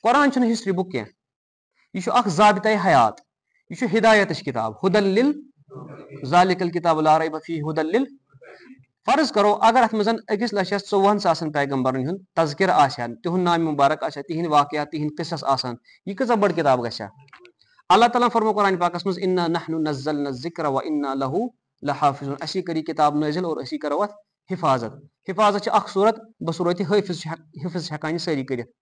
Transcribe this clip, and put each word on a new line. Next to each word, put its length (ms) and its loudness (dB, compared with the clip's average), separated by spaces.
قرآن 280 4
چھُنہٕ 200 2
ہسٹری 200 -2
بُک 200 -2
کینٛہہ، 180 -6
یہِ 100 -6
چھُ 100 -2
اکھ 160 2
ضابطۂ 400 4
حیات، 280 6
یہِ 80 -12
چھُ 200 0
ہدایتٕچ 460 4
کِتاب، 300 -4
ہدل 180 2
لل، 280 2
ذالک 360 4
الکتاب 400 0
لا 180 4
ریب 180 -2
فیہ 140 -6
ہدل 160 -2
لل۔ 160 0
فرض 260 2
کرو، 300 2
اگر 220 6
اتھ 120 0
منٛز 140 0
أکِس 440 -4
لچھس 360 -4
ژوٚوُہن 300 2
ساسن 320 0
پیغمبرن 560 -2
ہُنٛد 140 -6
تذکر 340 0
آسہِ 320 2
ہا، 40 -4
تِہُنٛد 200 0
نام 220 2
مبارک 380 2
آسہِ 140 -6
ہا، 40 -10
تِہِنٛدۍ 300 -4
واقعات، 400 2
تِہِنٛدۍ 260 -4
قصص 260 -6
آسان، 320 -2
یہِ 100 -8
کۭژاہ 200 2
بٔڑ 160 2
کِتاب 320 2
گژھِ 180 -8
ہا؟ 60 -10
اللہ 160 6
تعالیٰ 220 2
ہن 60 0
فرموو 200 2
قرآنِ 260 0
پاکس 260 -2
منٛز، 120 -2
"اِنَّا 300 0
نَحْنُ 320 -2
نَزَّلْنَا 500 -4
الذِّکْرَ 380 -6
وَإِنَّا 460 -2
لَهُ 340 -2
لَحَافِظُونَ۔" 600 -2
اَسی 200 -6
کٔر 140 -6
یہِ 100 -2
کِتاب 300 0
نٲزِل 300 -2
اور 120 -4
أسی 200 -8
کرو 240 -4
اتھ 100 -2
حفاظت۔ 380 -2
حفاظت 340 2
چھِ 100 -2
اکھ 180 0
صوٗرت، 280 2
بہٕ 140 -4
صوٗرت 280 -2
حٲفظ 400 -2
چھِ 80 -10
ہٮ۪ک-، 360 -12
حفظ 200 -6
چھِ 80 -10
ہٮ۪کان 180 -6
یہِ 80 -4
سٲری 260 -4
کٔرِتھ۔ 220 -6